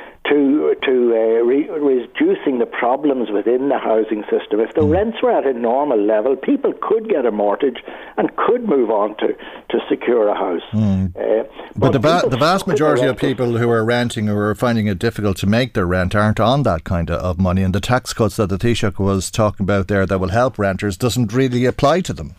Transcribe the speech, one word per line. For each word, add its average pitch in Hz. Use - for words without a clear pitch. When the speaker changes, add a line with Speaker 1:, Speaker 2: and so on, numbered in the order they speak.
Speaker 1:
to, 143
to, 139
uh, 113
re-, 135
reducing 143
the 117
problems 131
within 117
the 127
housing 110
system. 107
If 110
the -
Speaker 2:
Mm. 151
Speaker 1:
rents 208
were 247
at 151
a 135
normal 120
level, 107
people 247
could 220
get 160
a 120
mortgage 104
and -
could 240
move 131
on 107
to, 110
to 117
secure 120
a 104
house. 92
Speaker 2:
Mm. 95
Speaker 1:
Uh, 110
Speaker 2:
But 120
the 135
Speaker 1:
but 139
Speaker 2:
va-, 165
Speaker 1:
people 165
Speaker 2:
the 131
vast 165
Speaker 1:
stuck -
with 180
the 151
Speaker 2:
majority 147
of 143
Speaker 1:
rental 143
Speaker 2:
people 120
who 117
are 113
renting 117
or 104
are 101
finding 117
it 98
difficult 104
to -
make 117
their 98
rent 90
aren't 107
on 127
that 85
kind 85
of, 85
of 90
money, 95
and 95
the 101
tax -
cuts 107
that 107
the 95
Taoiseach 113
was 98
talking 107
about 98
there 98
that 95
will 92
help 123
renters 98
doesn't 117
really 123
apply 139
to 180
them. 80